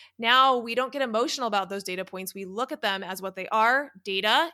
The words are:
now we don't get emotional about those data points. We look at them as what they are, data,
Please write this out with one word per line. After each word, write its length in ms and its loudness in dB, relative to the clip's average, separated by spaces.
now 380 6
we 180 -4
don't 180 0
get 80 -4
emotional 460 0
about 220 -2
those 140 -8
data 220 -6
points. 300 -12
We 100 -10
look 260 -6
at 100 -8
them 220 -2
as 180 -8
what 140 -8
they 120 -10
are, 440 2
data, 500 2